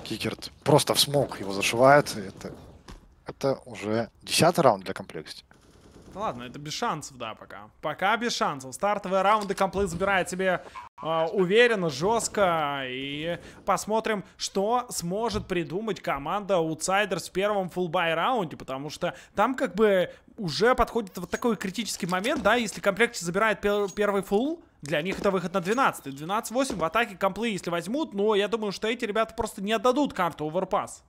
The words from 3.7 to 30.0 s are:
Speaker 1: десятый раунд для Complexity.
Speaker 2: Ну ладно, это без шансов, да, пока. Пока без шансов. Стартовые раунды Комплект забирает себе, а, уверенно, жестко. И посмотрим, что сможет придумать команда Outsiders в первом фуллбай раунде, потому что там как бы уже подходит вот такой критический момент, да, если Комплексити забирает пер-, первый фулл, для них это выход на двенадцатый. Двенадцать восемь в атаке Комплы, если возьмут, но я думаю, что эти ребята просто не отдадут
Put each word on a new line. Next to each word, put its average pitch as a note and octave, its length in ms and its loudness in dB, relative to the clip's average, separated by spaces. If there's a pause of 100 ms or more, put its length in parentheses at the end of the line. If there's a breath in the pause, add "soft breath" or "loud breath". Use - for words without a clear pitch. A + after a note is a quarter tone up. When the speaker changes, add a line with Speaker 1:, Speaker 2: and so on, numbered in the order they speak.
Speaker 1:
десятый - 420 4
раунд G#2 220 6
для F#2+ 80 -6
Complexity. - 500 -12 (720)
Speaker 2:
Ну F3+ 60 -12
ладно, D3+ 240 -4
это B2 160 -12
без D3 140 -8
шансов, D#3 440 -4
да, A2+ 180 -6
пока. G2+ 340 -18 (120)
Пока F#3 360 0
без A3+ 180 -2
шансов. C3+ 400 -2
Стартовые G3 460 0
раунды G3 340 4
Комплект F#3+ 340 0
забирает F#3 400 0
себе, F#3 320 0 (400 loud breath)
а, D#3+ 260 0
уверенно, G3 600 4
жестко. E3 960 0
И C#3 540 -6 (260 loud breath)
посмотрим, G#3 600 0 (100)
что A#3 540 -2
сможет G3 580 -4
придумать F3+ 540 -4
команда F3 540 -2
Outsiders F#3 720 0
в - 20 -20
первом G3 380 0
фуллбай F3 440 0
раунде, E3+ 440 0
потому C3+ 320 -8
что - 260 -4 (200 loud breath)
там A#3 200 2
как A3+ 180 -2
бы G3 380 4 (260 loud breath)
уже F#3 380 2
подходит A3+ 420 -2
вот F3 120 -12
такой A3+ 260 0
критический G3 520 -6
момент, G#3 360 0
да, G#3 120 6
если A#3 260 -2
Комплексити G3+ 420 2
забирает G3+ 380 0
пер-, G3+ 340 2
первый G3+ 260 2
фулл, C4 400 0 (200 soft breath)
для D3+ 200 -2
них F#3 160 -4
это G#3 140 2
выход F3+ 220 -2
на G3 80 0
двенадцатый. G3+ 500 0
Двенадцать F3 400 -6
восемь C4 240 0
в E3 80 -2
атаке G#3+ 320 0
Комплы, G3 360 -2
если F3+ 180 -4
возьмут, G3+ 440 -4
но G#3 220 2
я G3+ 140 2
думаю, G#3+ 240 -4
что G#3+ 160 -4
эти B3+ 160 -4
ребята A3 280 -2
просто A3 280 -6
не G3 100 -2
отдадут A#3 420 2